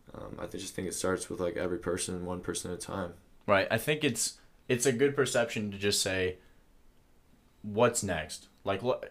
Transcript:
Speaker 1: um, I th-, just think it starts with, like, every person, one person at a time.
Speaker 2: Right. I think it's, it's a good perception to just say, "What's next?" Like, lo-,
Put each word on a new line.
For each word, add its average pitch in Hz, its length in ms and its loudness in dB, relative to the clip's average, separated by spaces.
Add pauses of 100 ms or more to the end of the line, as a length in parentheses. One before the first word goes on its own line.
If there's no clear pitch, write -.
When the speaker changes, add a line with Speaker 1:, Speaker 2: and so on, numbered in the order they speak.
(140)
Speaker 1:
um, - 240 -12
I - 80 -8
th-, - 160 -8
just - 140 -10
think 95 120 -4
it 78 60 -6
starts 92 360 0
with, 90 100 -6
like, 87 180 0
every 90 220 -2
person, 90 460 -4
one 90 160 -4
person 90 300 -6
at 87 60 -6
a - 40 -10
time. 90 320 -6 (340)
Speaker 2:
Right. 95 240 6
I 110 80 2
think 151 240 0
it's, - 340 0 (300)
it's 123 180 2
a 135 80 4
good 139 220 4
perception 123 560 0
to 98 60 -8
just 101 240 2
say, 92 360 0 (1200)
"What's 107 420 4
next?" 85 440 -4 (180)
Like, 98 180 0
lo-, 123 280 0